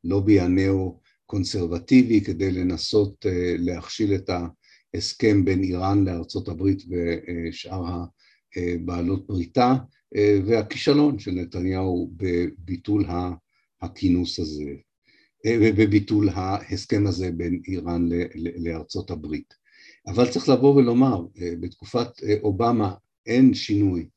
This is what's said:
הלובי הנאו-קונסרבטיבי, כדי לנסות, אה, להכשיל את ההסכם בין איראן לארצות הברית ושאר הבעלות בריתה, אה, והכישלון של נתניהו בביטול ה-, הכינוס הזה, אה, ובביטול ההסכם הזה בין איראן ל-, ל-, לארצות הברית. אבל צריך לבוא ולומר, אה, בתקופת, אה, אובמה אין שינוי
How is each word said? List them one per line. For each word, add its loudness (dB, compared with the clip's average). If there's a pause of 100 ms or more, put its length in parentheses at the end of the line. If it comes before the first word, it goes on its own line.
הלובי 4
הנאו-קונסרבטיבי, 0
כדי -2
לנסות, -2
אה, -2
להכשיל -4
את -6 (640)
ההסכם 2
בין 0
איראן 0
לארצות -6
הברית -2
ושאר -6 (520)
הבעלות -4
בריתה, 2 (420)
אה, 4
והכישלון 2
של -8
נתניהו -2
בביטול -2
ה-, -4 (480)
הכינוס 0
הזה, -8 (720)
אה, 2
ובביטול 4
ההסכם -2
הזה -2
בין -4
איראן -2
ל-, -2
ל-, -8
לארצות -8
הברית. -10 (420)
אבל 2
צריך -2
לבוא 6
ולומר, 4 (140)
אה, -6
בתקופת, -6 (160)
אה, 2
אובמה 0 (320)
אין 6
שינוי -2